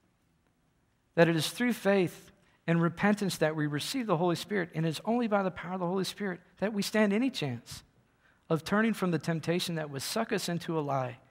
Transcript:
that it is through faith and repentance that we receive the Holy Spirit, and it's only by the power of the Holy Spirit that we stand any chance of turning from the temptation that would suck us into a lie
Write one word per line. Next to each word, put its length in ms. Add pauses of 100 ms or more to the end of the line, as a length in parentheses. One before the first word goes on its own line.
(1160)
that 120
it 80
is 140
through 240
faith 580 (360)
and 140
repentance 560
that 180
we 100
receive 400
the 120
Holy 180
Spirit, 400
and 100
it's 200
only 220
by 140
the 100
power 220
of 60
the 80
Holy 160
Spirit 360 (200)
that 140
we 80
stand 300
any 180
chance 540 (680)
of 140
turning 300
from 180
the 80
temptation 560
that 140
would 120
suck 300
us 160
into 300
a 40
lie 360 (140)